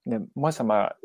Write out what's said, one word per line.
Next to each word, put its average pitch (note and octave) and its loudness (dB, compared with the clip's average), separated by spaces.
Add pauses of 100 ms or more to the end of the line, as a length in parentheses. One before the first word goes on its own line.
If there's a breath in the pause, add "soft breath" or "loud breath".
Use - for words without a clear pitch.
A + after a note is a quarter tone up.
Mais A#2+ -2 (180)
moi, D3 0
ça C3+ -4
m'a, G#2+ 2